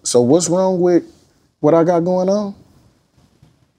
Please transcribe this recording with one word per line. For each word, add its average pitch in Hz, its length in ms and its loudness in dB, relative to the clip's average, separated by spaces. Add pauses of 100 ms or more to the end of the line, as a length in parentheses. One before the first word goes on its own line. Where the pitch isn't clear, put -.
so - 160 0
what's 160 280 2
wrong 185 320 -2
with 180 220 2 (560)
what 147 160 0
I 165 80 4
got 170 220 0
going 185 240 -2
on? 202 260 -4 (1200)